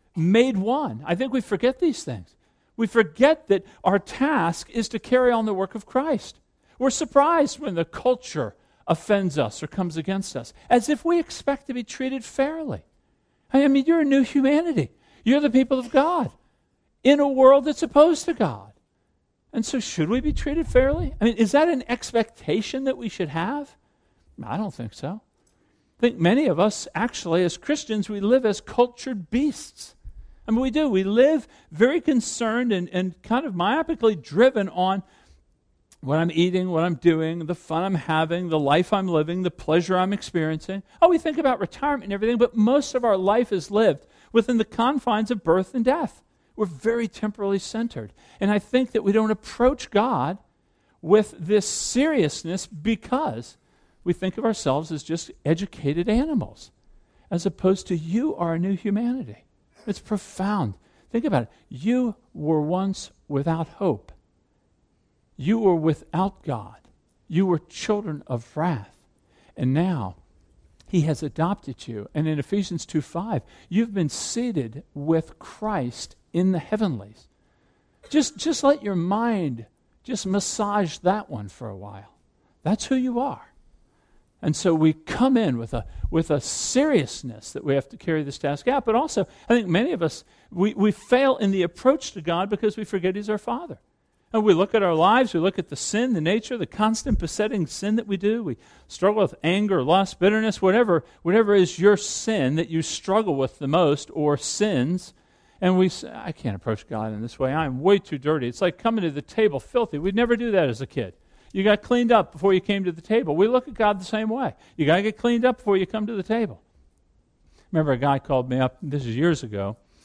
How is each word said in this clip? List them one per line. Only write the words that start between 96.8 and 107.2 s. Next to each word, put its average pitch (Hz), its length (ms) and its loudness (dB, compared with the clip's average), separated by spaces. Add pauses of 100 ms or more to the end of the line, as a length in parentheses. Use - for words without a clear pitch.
besetting 208 480 -2
sin 208 300 -4
that 220 120 -4
we 196 100 -2
do. 220 240 -2
We 143 160 -6 (300)
struggle 208 340 2
with 156 200 -2
anger, 190 400 2
lust, 185 360 2
bitterness, 214 420 2
whatever, 190 440 4 (180)
whatever 208 320 4
is 185 240 4
your 196 180 6
sin 156 600 -2
that 165 120 -2
you 160 140 -2
struggle 190 540 -2
with 131 220 -2
the 139 100 -6
most 151 440 2
or 147 240 0
sins. 175 800 -2 (460)
And 185 180 2
we 185 100 6
say, - 240 -10
"I - 200 -12
can't 107 240 -6
approach 107 300 -6
God 110 280 -6
in 104 80 -10